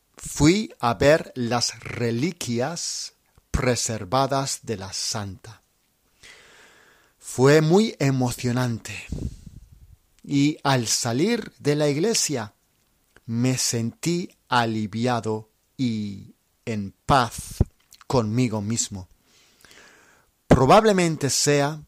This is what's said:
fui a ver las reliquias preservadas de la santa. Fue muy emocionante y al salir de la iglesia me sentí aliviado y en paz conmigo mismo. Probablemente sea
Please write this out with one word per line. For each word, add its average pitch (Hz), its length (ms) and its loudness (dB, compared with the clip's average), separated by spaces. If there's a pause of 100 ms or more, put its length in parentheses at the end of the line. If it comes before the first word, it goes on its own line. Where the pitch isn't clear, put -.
(180)
fui 175 640 2
a 120 140 0
ver 143 420 4
las 117 440 -2
reliquias 123 1300 -4 (380)
preservadas 127 1120 -2
de - 140 -6
la 98 160 -12
santa. - 680 -8 (1600)
Fue 143 440 4
muy 185 380 4
emocionante 123 1080 -2 (1160)
y 147 400 2
al 131 240 2
salir 135 720 -2
de 143 160 0
la 151 140 2
iglesia 147 640 -2 (720)
me 123 320 0
sentí 127 800 -4 (120)
aliviado 110 1040 -2 (280)
y 107 560 -4 (320)
en 104 280 -6 (120)
paz - 520 0 (500)
conmigo 113 540 0
mismo. 101 460 -6 (1400)
Probablemente 170 840 4
sea 147 580 0